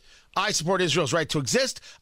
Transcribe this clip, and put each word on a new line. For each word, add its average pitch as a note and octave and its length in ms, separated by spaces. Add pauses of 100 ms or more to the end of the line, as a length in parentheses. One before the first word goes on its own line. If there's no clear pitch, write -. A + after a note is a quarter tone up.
(360)
I G3+ 140
support F#3 320
Israel's D3+ 300
right D#3+ 160
to D#3 100
exist. D#3 420 (220)